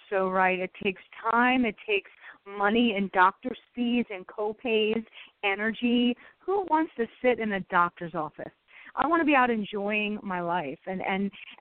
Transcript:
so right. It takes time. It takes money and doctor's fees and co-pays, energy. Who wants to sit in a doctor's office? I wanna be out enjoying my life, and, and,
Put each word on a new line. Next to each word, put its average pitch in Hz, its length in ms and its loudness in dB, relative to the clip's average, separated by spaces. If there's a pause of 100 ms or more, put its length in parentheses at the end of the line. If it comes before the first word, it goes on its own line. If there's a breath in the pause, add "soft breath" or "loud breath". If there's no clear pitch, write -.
so 190 200 0
right. 185 300 2
It 185 120 -6 (100)
takes 190 200 -4 (300)
time. 247 340 4
It 208 100 -2 (100)
takes 202 260 -2 (360 loud breath)
money 208 480 2
and 196 160 -2
doctor's 196 460 2 (160)
fees 240 400 0
and 185 140 -12
co-pays, 220 760 -2 (400 loud breath)
energy. 233 720 0 (300 loud breath)
Who 381 240 0
wants 320 280 2
to 226 100 -2 (140)
sit 247 180 2
in 220 140 -2
a 196 80 -2
doctor's 175 540 0
office? 156 360 -8 (440 loud breath)
I 262 120 0
wanna 330 180 2
be 285 100 4
out 247 140 4
enjoying 208 720 -2
my 180 180 -4
life, 170 440 -4
and, 185 160 -6
and, 196 300 -2 (300 loud breath)